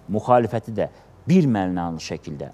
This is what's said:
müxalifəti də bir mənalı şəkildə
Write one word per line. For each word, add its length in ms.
müxalifəti 640
də 140
bir 240
mənalı 480
şəkildə 580